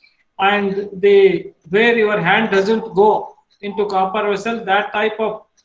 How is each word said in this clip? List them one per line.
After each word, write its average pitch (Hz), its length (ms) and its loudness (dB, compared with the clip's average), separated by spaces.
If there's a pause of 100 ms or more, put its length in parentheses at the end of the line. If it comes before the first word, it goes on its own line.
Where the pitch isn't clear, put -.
(380)
and 196 520 0 (120)
the, 196 520 4 (160)
where 233 280 2
your 208 220 0
hand 196 320 0
doesn't 196 420 0
go 202 420 2 (260)
into 202 260 -6
copper 202 420 -2
vessel, 220 360 -4
that 202 280 -2
type 214 260 -4
of 208 240 -6 (220)